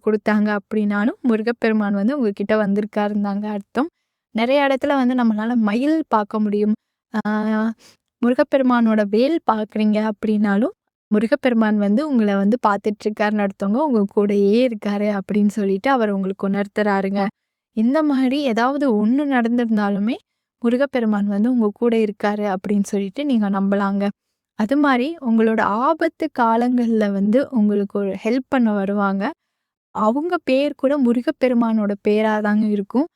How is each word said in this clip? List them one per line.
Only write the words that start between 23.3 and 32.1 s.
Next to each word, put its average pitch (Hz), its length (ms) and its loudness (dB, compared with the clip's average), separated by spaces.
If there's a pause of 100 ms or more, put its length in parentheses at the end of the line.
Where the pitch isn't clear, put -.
நம்பலாங்க. 196 580 0 (480)
அது 220 220 0
மாதிரி 285 400 0
உங்களோட 226 440 2
ஆபத்து 294 680 -2 (100)
காலங்கள்ல 233 720 2
வந்து 208 380 0
உங்களுக்கு 208 500 0
ஒரு 190 240 -4
ஹெல்ப் 254 240 -2
பண்ண 233 260 2
வருவாங்க. 202 580 -2 (600)
அவங்க 285 520 0
பேர் 269 340 0
கூட 277 240 0
முருகப்பெருமானோட 233 920 0 (160)
பேரா 214 340 0